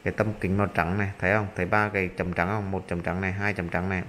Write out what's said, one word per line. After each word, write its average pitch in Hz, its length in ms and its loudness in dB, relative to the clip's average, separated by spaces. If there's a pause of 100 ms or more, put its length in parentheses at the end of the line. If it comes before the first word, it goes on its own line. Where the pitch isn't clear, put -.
cái 90 100 0
tâm 107 140 2 (120)
kính 95 180 2
màu 101 100 4
trắng 87 300 0
này, 98 220 0
thấy 92 140 4
không? 107 220 2
Thấy 92 100 0
ba 104 240 2
cái 95 180 0
chấm 90 260 -2
trắng 87 140 2
không? 101 240 -2
Một 92 160 -2
chấm 87 140 -2
trắng 87 200 -2
này, 95 100 0
hai 101 220 0
chấm 87 160 -4
trắng 90 200 0
này, 92 200 0